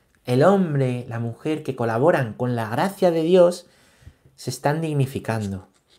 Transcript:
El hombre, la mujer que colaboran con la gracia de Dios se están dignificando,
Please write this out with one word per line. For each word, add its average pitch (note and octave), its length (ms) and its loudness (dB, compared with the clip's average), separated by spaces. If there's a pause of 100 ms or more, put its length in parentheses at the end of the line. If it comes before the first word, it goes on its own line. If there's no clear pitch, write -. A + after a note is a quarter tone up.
(240)
El B2+ 200 2
hombre, C#3+ 640 2
la A2+ 100 -8
mujer D3+ 440 -6
que C3 120 -6
colaboran A#2+ 600 0
con B2 200 -4
la A2+ 140 -4
gracia F3+ 420 0
de E3 120 0
Dios F3 440 4 (720)
se - 140 -8
están D3+ 300 -4
dignificando, A2+ 880 -4 (300)